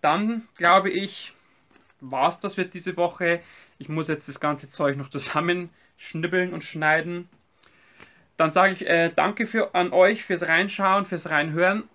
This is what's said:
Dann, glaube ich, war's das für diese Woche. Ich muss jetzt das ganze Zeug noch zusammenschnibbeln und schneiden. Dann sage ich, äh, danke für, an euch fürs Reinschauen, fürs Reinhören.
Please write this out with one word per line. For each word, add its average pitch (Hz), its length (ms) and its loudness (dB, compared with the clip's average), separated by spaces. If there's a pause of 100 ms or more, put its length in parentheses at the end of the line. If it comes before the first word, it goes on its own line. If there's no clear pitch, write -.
Dann, 214 460 0 (100)
glaube 185 320 4
ich, - 440 -6 (680)
war's 135 380 0
das 196 160 -6
für 185 100 -2
diese 180 320 -8
Woche. 170 440 0 (360)
Ich - 120 -16
muss 156 180 -4
jetzt 151 200 -4
das 139 120 -14
ganze 143 300 -2
Zeug 143 280 -2
noch 139 120 -10
zusammenschnibbeln 175 1400 -4
und 170 100 -10
schneiden. 165 680 -2 (1080)
Dann 160 140 2
sage 185 220 4
ich, 185 120 -8
äh, 170 300 2
danke 202 320 0
für, 220 260 -2
an 180 180 0
euch 190 320 4
fürs 175 200 -4
Reinschauen, 190 640 0
fürs 175 220 -8
Reinhören. 160 680 0